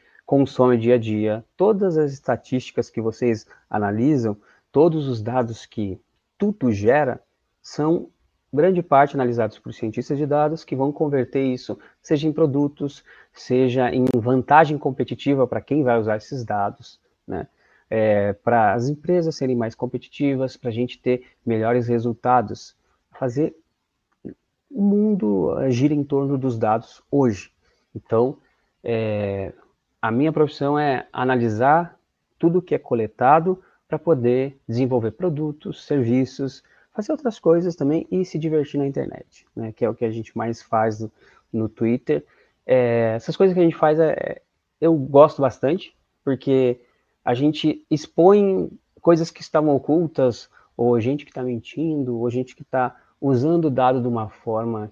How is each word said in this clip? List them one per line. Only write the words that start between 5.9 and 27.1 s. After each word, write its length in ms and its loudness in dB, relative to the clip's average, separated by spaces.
tudo 360 -2
gera, 480 0
são 480 -4
grande 320 2
parte 320 2
analisados 420 -2
por 160 -16
cientistas 440 -6
de 80 -2
dados 400 -2
que 100 -6
vão 160 0
converter 540 -2
isso, 340 -6
seja 260 -2
em 60 -2
produtos, 680 -2
seja 640 0
em 120 2
vantagem 640 2
competitiva 680 -2
para 140 -4
quem 220 -2
vai 140 2
usar 200 0
esses 260 -10
dados, 560 -6
né? 220 -10
É, 380 2
para 420 2
as 140 -2
empresas 480 -2
serem 180 -2
mais 220 -4
competitivas, 800 -4
pra 160 -8
gente 260 -6
ter 280 -2
melhores 440 0
resultados, 840 -2
fazer 420 -4
o 120 -6
mundo, 800 0
eh, 100 -2
gira 240 2
em 80 0
torno 360 -2
dos 200 -2
dados 540 -2